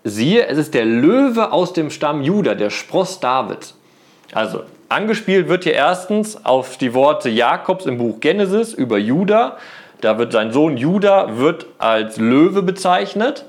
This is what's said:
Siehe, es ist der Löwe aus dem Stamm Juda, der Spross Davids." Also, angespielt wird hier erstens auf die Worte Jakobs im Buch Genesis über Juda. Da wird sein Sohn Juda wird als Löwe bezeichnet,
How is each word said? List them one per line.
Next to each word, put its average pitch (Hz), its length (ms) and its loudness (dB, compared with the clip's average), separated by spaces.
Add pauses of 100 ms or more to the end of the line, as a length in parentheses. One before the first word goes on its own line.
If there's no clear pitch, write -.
Siehe, 123 420 0
es 143 120 -2
ist 147 160 -2
der 117 100 2
Löwe 214 680 2
aus 175 220 0
dem 151 180 -4
Stamm 151 320 -4
Juda, 156 320 0
der 104 160 -2
Spross - 480 -4
Davids." 123 580 -4 (580)
Also, 180 280 -4 (260)
angespielt 190 600 0
wird 180 160 0
hier 156 100 2
erstens 185 720 -2
auf 127 320 0
die 123 160 -2
Worte 139 340 2
Jakobs 143 560 0
im 127 140 -4
Buch 117 220 -2
Genesis 202 520 0
über 123 240 -2
Juda. 190 640 0 (420)
Da 110 160 2
wird 117 160 -2
sein 113 200 0
Sohn 147 260 2
Juda 190 580 2
wird 156 300 -2 (100)
als 110 400 -2
Löwe 147 460 2
bezeichnet, 196 880 -2